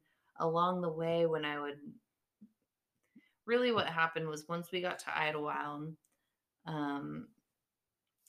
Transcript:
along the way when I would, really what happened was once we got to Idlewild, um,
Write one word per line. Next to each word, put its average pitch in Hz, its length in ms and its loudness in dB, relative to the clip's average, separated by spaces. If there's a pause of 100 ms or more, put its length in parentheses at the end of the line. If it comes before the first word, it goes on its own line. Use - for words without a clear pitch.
(400)
along 175 420 4
the 170 80 0
way 165 360 2
when 156 200 2
I 147 140 -2
would, 143 180 -4 (1700)
really 247 260 4
what 190 160 2
happened 165 400 2
was 151 200 -6
once 170 240 -4
we 180 100 0
got 180 180 -2
to 151 180 -4
Idlewild, 147 760 -2 (720)
um, 147 640 -4 (1000)